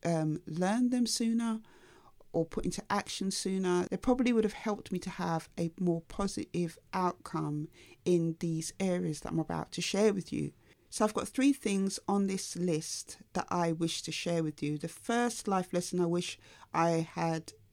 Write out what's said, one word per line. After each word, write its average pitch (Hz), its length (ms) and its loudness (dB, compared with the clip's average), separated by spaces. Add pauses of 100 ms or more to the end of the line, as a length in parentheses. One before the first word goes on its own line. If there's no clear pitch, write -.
um, 160 440 0
learned 196 420 2
them 247 160 2
sooner 226 540 0 (720)
or 165 120 2
put - 200 -4
into - 260 -2
action 196 400 -2
sooner, 190 580 2
they 196 80 -2
probably 247 360 2
would 220 120 4
have 202 80 0
helped - 380 -6
me 185 80 -2
to 180 120 -8
have 170 380 -2 (100)
a 170 200 -2
more 170 300 0
positive 175 680 -4 (160)
outcome 156 760 -2 (360)
in 165 360 4
these 160 400 -2
areas 180 400 0
that - 100 -8
I'm 160 80 0
about 160 340 -2
to - 80 -6
share 202 320 4
with 190 200 -2
you. 147 180 -2 (400)
So - 140 2
I've 214 100 0
got - 140 -4
three 277 240 4
things 196 560 0
on 196 180 2
this 190 300 -4
list 175 640 -2 (160)
that - 140 0
I 170 240 2
wish 165 300 -2
to 160 100 -8
share 170 300 0
with 151 180 -4
you. 147 160 -2
The 165 120 -6
first 233 580 -2
life 190 260 0
lesson 180 280 0
I 175 60 4
wish 170 300 -2 (380)
I 165 400 4
had 165 380 -2 (200)